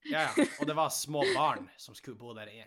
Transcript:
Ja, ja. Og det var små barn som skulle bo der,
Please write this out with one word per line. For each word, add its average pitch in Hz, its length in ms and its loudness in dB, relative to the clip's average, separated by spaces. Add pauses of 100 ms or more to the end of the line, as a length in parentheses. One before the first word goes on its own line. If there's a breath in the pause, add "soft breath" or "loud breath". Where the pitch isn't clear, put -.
Ja, 302 220 2 (100)
ja. 294 80 8 (160)
Og 147 80 0
det 151 80 0
var 156 160 2
små 147 400 0
barn 135 320 2 (140)
som - 180 -18
skulle 117 240 -14
bo 120 160 -12
der, 107 160 -12 (140)